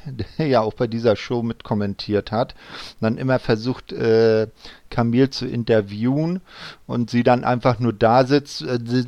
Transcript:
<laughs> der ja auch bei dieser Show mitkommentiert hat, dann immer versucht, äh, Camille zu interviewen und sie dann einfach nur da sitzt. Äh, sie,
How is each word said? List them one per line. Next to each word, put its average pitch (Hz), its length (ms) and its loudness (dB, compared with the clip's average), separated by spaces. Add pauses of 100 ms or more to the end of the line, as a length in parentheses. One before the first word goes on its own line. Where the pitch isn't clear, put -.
(160)
<laughs> 104 240 -10
der 156 80 0
ja 120 140 4
auch 107 120 -2
bei 120 140 -2
dieser 113 280 2
Show 120 280 -4
mitkommentiert 104 880 -4
hat, 120 240 -2 (440)
dann 110 180 0
immer 131 200 0
versucht, 117 540 -4
äh, 113 560 2 (420)
Camille 120 400 2
zu - 160 -8
interviewen 120 960 -2 (460)
und 120 240 -4
sie 120 100 2
dann 123 220 4
einfach 120 340 0
nur 113 160 0
da 117 320 4
sitzt. 143 380 -2
Äh, 127 200 -2
sie, 123 240 0